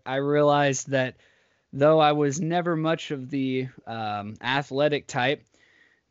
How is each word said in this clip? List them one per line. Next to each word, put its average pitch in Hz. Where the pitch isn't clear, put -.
I 131
realized 143
that 131
though 151
I 151
was 147
never 170
much 160
of 131
the, 131
um, 107
athletic 139
type, 135